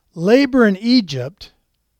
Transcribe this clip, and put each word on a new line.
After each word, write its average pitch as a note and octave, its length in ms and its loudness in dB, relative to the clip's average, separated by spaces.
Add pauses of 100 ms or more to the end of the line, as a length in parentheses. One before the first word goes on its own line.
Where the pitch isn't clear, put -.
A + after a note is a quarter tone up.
(140)
labor B3 520 2
in G3 100 0
Egypt, F#3 760 -4 (480)